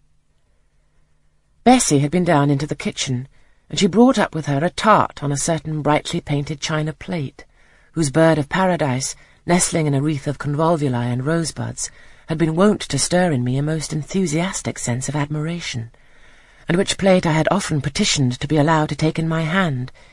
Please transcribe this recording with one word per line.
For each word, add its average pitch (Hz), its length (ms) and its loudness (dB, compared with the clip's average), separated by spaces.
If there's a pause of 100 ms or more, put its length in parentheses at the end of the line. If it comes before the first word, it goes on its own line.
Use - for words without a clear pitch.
(1600)
Bessie 233 360 4
had 147 120 0
been 180 120 2
down 147 260 4
into 143 180 0
the 147 80 -6
kitchen, 135 520 -4 (420)
and 147 100 -6
she 202 80 4
brought 226 320 4
up 175 160 -2
with 156 100 -6
her 143 180 0
a 180 60 0
tart - 540 2
on 143 80 -2
a 139 60 -2
certain 156 440 -4
brightly 147 400 0
painted 147 400 -4
china 156 320 -4
plate, 160 520 -8 (480)
whose 151 180 0
bird 160 260 4
of 143 120 -4
paradise, 156 680 -2 (300)
nestling 175 420 0
in 143 60 2
a 135 80 2
wreath 147 260 -2
of 139 100 -4
convolvuli 143 760 0
and 123 140 -4
rosebuds, 143 640 -4 (380)
had 160 100 -4
been 160 180 0
wont 196 260 4
to - 180 -2
stir 180 320 2
in 123 120 0
me 123 140 0
a 143 60 0
most 156 300 -4
enthusiastic 165 840 -2
sense 123 320 -4
of 139 60 -4
admiration, 151 720 -6 (800)
and 170 100 2
which 190 200 -2
plate 185 280 4
I 170 60 2
had 156 180 2
often 156 320 0
petitioned 143 580 0
to 139 80 -6
be 151 100 0
allowed 156 320 2
to 151 60 -6
take 156 220 0
in 160 100 -2
my 160 140 -2
hand 156 500 -2 (220)